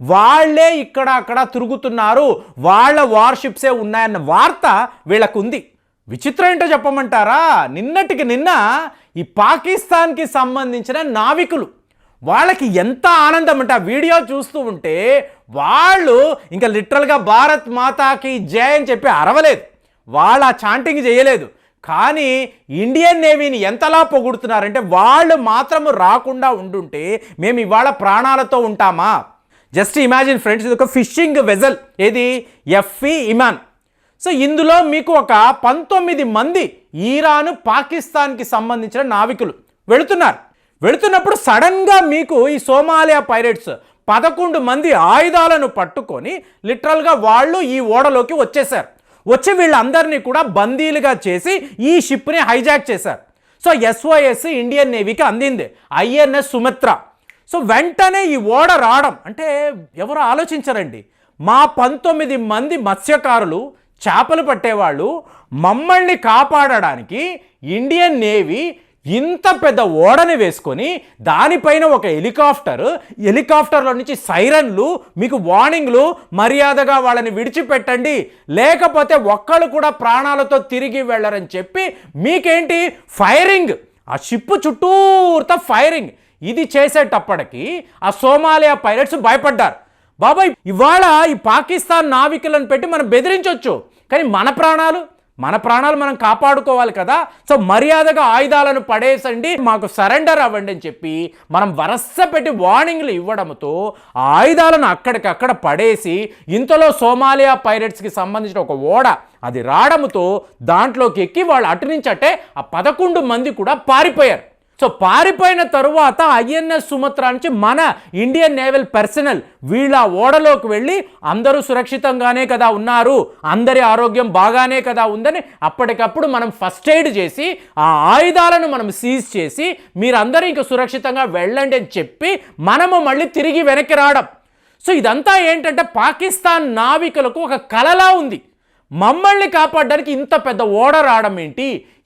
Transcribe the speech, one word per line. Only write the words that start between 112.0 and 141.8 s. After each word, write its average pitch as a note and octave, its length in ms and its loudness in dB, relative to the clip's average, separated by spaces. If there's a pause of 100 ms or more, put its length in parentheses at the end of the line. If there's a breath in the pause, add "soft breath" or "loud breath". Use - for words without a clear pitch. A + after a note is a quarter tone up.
అటే C#4 300 0 (180 loud breath)
ఆ C#3 40 -6
పదకొండు E4+ 580 -2
మంది B3+ 320 -2
కూడా G#3 220 -4
పారిపోయారు. C#4 800 0 (300)
So, B3+ 80 2 (100)
పారిపోయిన F4 600 2
తరువాత D4 540 2 (160)
ఐఎన్ఎస్ D#4 560 -2
సుమిత్ర C4+ 400 -2
నుంచి C4 200 -4
మన B3 440 0 (200 loud breath)
ఇండియన్ C#4 420 0
నేవల్ C4+ 300 0 (100)
పర్సనల్ A3 460 -2 (220 soft breath)
వీళ్ళ C4 380 0
ఓడలోకి B3+ 640 2
వెళ్ళి, C4 380 -4 (180 loud breath)
"అందరూ B3 380 0
సురక్షితంగానే B3 840 -2
కదా A#3+ 240 2
ఉన్నారు, A#3 640 0 (140 loud breath)
అందరి A#3 340 2
ఆరోగ్యం A#3 520 0
బాగానే B3 500 2
కదా A#3 240 -2
ఉందని" A#3 360 -2 (220 loud breath)
అప్పటికప్పుడు A#3 640 -2
మనం A#3 220 -4
ఫస్ట్ - 400 -6
ఎయిడ్ D4+ 280 2
చేసి, C#4 400 -6 (200 loud breath)
ఆ D#3 360 4
ఆయుధాలను E4+ 540 4
మనం A#3 240 -6
సీజ్ B3 460 -6
చేసి, A#3 400 -6 (200 soft breath)
"మీరందరూ B3 500 0
ఇంక D4 140 -2
సురక్షితంగా C4 640 -4
వెళ్ళండి" A#3+ 540 -2
అని G#3 100 -6 (100)
చెప్పి D#4 420 -6 (200 loud breath)
మనము D#4+ 400 2
మళ్ళీ C#4+ 260 -2
తిరిగి E4 360 -2
వెనక్కి D4 320 0
రావడం. C#4+ 300 2 (640)
So, F#4 60 0
ఇదంతా C#4 440 2
ఏంటంటే, E4 460 0
పాకిస్తాన్ D#4 920 -2
నావికులకు C#4 640 -2
ఒక C4+ 160 -4
కలలా E4+ 540 2
ఉంది, C#4+ 320 0 (500)
"మమ్మల్ని F4+ 580 2
కాపాడడానికి D#4 640 0
ఇంత C#4 240 -2
పెద్ద B3+ 260 -4
ఓడ A3+ 340 2
రావడం A3+ 440 0
ఏంటి, G3 460 -8 (200 soft breath)